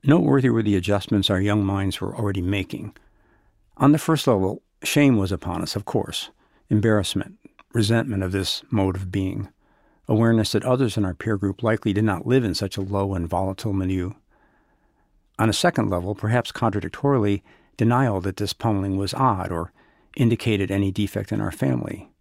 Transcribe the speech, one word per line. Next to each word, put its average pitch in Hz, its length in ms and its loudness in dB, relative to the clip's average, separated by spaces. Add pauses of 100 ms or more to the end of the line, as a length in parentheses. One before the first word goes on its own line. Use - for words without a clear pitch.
Noteworthy 139 480 4
were 113 120 2
the 104 140 2
adjustments 98 540 0
our 95 100 2
young 101 240 2
minds 98 360 -2
were 98 160 -6
already 98 260 -4
making. 95 540 -4 (800)
On 139 160 6
the 156 60 6
first 156 280 0
level, 98 360 2 (200)
shame 139 340 4
was 95 140 0
upon 87 320 -4
us, - 140 -6
of 104 80 -6
course, - 460 -4 (380)
embarrassment, 107 680 0 (360)
resentment 113 500 0
of 92 100 -4
this 98 380 -4
mode 95 260 0
of 95 160 -8
being, 98 360 -4 (600)
awareness 113 440 2
that 107 120 0
others 127 320 0
in 107 80 0
our 90 100 -4
peer 110 220 -4
group 98 260 -4
likely 110 300 0
did 104 120 2
not 95 220 -2
live 127 180 2
in 92 100 -2
such - 220 -6
a 101 60 -6
low 98 320 -2
and 85 140 -4
volatile 95 440 -4
milieu. 95 400 -2 (1300)
On 110 100 2
a 104 60 0
second 123 340 0
level, 92 260 -2
perhaps 113 380 -2
contradictorily, 104 880 0 (340)
denial 117 440 2
that 92 160 -6
this 101 160 -6
pummeling 98 440 -2
was 98 180 -4
odd 101 380 0
or 85 200 -6 (440)
indicated 110 540 0
any 98 200 0
defect 101 400 -4
in 104 100 -4
our 104 120 -6
family. - 580 -4 (100)